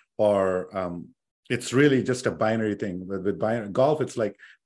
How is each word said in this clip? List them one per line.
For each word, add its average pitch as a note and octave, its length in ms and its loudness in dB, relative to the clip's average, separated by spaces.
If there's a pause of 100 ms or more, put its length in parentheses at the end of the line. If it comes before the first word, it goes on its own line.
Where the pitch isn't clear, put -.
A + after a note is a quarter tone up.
(180)
or, F#2+ 580 2
um, F2 320 -6 (400)
it's B2 240 -4
really C3+ 300 6
just A#2+ 240 -4
a A2+ 40 2
binary A2 440 0
thing. F#2 320 -6
With, F#2+ 180 -6
with F#2+ 140 -2
bin-, A2 340 -4
golf, C#3 300 2
it's, B2 160 -6
like, G#2 180 -2 (300)